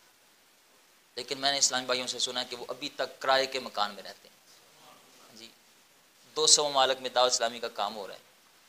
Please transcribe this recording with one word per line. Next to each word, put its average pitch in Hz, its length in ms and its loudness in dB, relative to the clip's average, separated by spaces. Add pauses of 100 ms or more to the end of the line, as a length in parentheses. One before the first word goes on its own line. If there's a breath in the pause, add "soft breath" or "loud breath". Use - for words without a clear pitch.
(1160)
लेकिन 135 220 -8
मैंने 139 200 0
इस्लामी 131 280 0
भाइयों 127 200 0
से 123 140 -4
सुना 123 200 -2
है 123 60 -6
कि 123 100 -10
वो 120 140 -10
अभी 135 180 -8 (100)
तक 131 220 -6
किराए 135 260 4
के 135 140 -6
मकान 107 300 -4
में 98 120 -14
रहते 90 260 -20
हैं। - 1080 -20
जी, 113 120 -20 (840)
दो 156 100 4
सौ 151 240 6
ममालिक 131 300 4
में 127 140 -6
दावत 123 180 4
इस्लामी 120 280 -2
का 117 80 -6
काम 107 240 -6
हो 104 140 -10
रहा 98 100 -14
है, - 60 -20 (460)